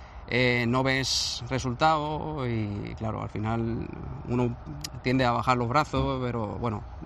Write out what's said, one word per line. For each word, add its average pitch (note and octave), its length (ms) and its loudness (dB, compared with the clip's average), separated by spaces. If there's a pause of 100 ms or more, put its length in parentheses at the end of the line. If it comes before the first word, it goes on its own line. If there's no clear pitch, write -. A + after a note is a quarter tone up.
(260)
eh, B2 420 4
no B2+ 140 4
ves C3 680 0
resultados D3+ 1000 0
y, A2 520 -2
claro, G#2+ 240 -2
al A2 80 -4
final A2+ 560 -2 (420)
uno A#2+ 280 2 (460)
tiende B2+ 220 4
a A#2+ 60 4
bajar A#2+ 260 4
los A#2+ 120 0
brazos, C3+ 540 2
pero A2+ 360 -2
bueno, A2 240 -2 (240)